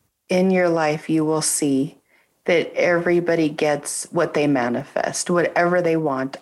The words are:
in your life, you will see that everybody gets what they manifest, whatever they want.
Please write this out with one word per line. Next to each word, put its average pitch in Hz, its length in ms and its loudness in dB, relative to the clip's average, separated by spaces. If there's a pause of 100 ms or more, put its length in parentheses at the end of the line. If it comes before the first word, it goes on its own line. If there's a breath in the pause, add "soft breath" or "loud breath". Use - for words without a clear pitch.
(300)
in 185 200 2
your 180 200 4
life, 160 400 0
you 156 160 2
will 156 160 0
see 139 560 0 (480 soft breath)
that 170 300 0
everybody 170 760 2
gets 147 640 -4
what 165 240 -2
they 151 100 0
manifest, 131 840 -2
whatever 175 500 2
they 165 160 0
want. 135 440 -4